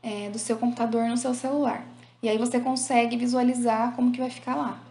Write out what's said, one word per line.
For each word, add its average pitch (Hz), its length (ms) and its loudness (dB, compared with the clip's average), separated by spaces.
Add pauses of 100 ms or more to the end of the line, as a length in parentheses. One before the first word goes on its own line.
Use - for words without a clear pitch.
é, 208 280 -8
do 220 80 -8
seu 226 180 -2
computador 233 520 0
no 240 80 0
seu 254 180 0
celular. 262 500 -2 (380)
E 233 60 0
aí 214 100 2
você 247 220 2
consegue 247 560 2
visualizar 240 800 2
como 247 160 4
que 247 80 -2
vai 254 100 -2
ficar - 240 -6
lá 277 260 -4 (100)